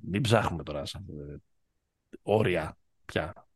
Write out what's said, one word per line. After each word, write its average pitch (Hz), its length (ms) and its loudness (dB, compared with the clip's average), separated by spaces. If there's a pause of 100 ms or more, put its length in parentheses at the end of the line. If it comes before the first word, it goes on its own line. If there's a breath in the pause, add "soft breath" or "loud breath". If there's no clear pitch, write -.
(100)
μην 98 100 0
ψάχνουμε 101 420 2
τώρα 73 240 -6
σαν, - 220 -10
ε, 73 280 -10 (840)
όρια 95 560 2 (260)
πια. - 520 -4